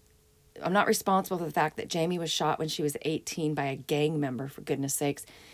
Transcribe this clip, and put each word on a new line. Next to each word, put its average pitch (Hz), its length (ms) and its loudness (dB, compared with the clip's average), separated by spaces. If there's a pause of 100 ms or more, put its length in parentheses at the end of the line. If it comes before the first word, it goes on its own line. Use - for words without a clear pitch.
(600)
I'm 175 120 0
not 202 140 4
responsible 190 500 2
for 170 80 -4
the 151 60 -4
fact 156 260 0
that - 100 -6
Jamie 175 320 0
was 165 120 -2
shot - 280 2
when 160 80 -2
she 156 160 -2
was 147 200 0
eighteen 156 500 -2
by 143 120 0
a 135 100 -2
gang 151 440 2
member, 135 280 -2
for - 140 -14
goodness 139 320 -2
sakes. 143 320 -2 (280)